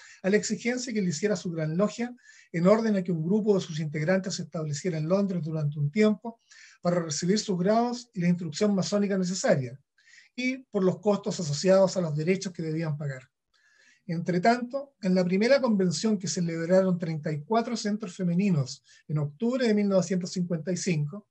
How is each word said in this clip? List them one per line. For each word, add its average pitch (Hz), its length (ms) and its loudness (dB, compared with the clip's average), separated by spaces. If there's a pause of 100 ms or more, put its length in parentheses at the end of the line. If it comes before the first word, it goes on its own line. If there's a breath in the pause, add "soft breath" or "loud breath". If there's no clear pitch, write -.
(220 loud breath)
a - 60 0
la 208 80 4
exigencia 240 560 -4
que 208 80 0
le 185 80 0
hiciera 202 260 0
su 185 160 -6
Gran 160 280 -2
Logia, 233 360 -2 (380 loud breath)
en 170 140 2
orden 220 300 6
a 190 60 0
que 180 100 -4
un 156 120 -2
grupo 208 300 2
de 190 80 2
sus 160 180 -8
integrantes 165 540 -2
se 185 80 -6
estableciera 156 560 -6
en 156 100 -2
Londres 185 340 2
durante 156 360 -4
un 143 120 0
tiempo 214 500 2 (420 loud breath)
para 175 180 2
recibir 170 380 0
sus 196 200 -2
grados 233 560 0
y 196 60 -4
la 175 80 2
instrucción 180 460 0
masónica 196 440 0
necesaria, 175 600 0 (560 soft breath)
y 254 240 -2
por 202 260 -2
los 180 160 2
costos 202 400 0
asociados 185 560 4
a 190 40 0
los 156 140 -2
derechos 185 380 -2
que 180 100 -8
debían 156 340 -4
pagar. 135 260 -8 (880 soft breath)
Entre 175 320 -2
tanto, 247 640 0
en 185 140 2
la 185 80 2
primera 220 360 4
convención 208 560 0
que 170 120 -6
celebraron 175 680 2
treinta 160 360 -6
y 151 100 -6
cuatro 233 340 -2
centros 208 380 -6
femeninos 175 680 0 (240 soft breath)
en 151 100 -2
octubre 233 480 -2
de 214 80 2
mil 208 140 2
novecientos 185 420 0
cincuenta 175 400 -4
y 180 60 -2
cinco, 170 540 -2